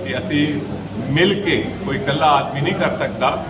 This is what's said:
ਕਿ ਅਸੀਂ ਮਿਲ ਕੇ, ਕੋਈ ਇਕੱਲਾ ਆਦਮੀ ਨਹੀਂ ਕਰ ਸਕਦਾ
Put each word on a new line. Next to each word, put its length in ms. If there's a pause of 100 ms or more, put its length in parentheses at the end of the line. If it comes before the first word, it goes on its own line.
ਕਿ 140
ਅਸੀਂ 420 (500)
ਮਿਲ 320
ਕੇ, 220 (220)
ਕੋਈ 100
ਇਕੱਲਾ 300
ਆਦਮੀ 340
ਨਹੀਂ 140
ਕਰ 220
ਸਕਦਾ 540